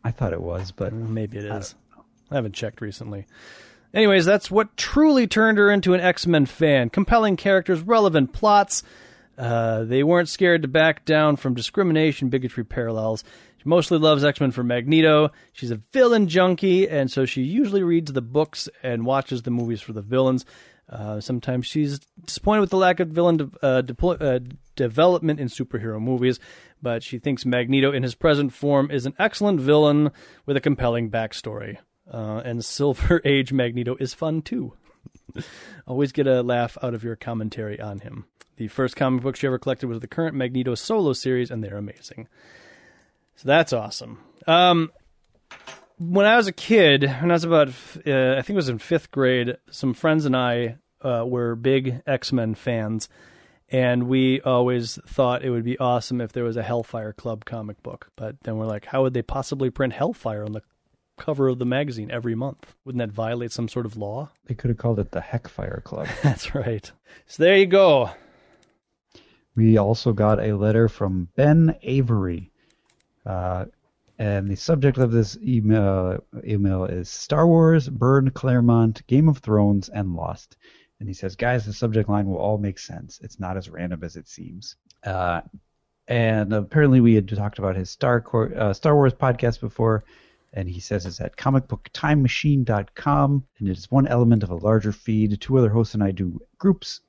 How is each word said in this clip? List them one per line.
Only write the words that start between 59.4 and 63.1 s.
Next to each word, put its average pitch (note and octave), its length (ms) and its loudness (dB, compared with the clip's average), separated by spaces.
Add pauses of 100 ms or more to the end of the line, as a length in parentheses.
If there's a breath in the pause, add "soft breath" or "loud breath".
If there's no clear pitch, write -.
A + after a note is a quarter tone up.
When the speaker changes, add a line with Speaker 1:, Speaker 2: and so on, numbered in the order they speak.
Speaker 2:
print C3 240 -4
Hellfire A2 500 -6
on G#2+ 80 -10
the G#2+ 100 -10 (540)
cover C#3 320 -2
of B2+ 100 -2
the B2 60 -4
magazine B2 460 -4
every A#2 240 -4
month? B2+ 400 -10 (100)
Wouldn't B2+ 160 -8
that A2+ 140 -4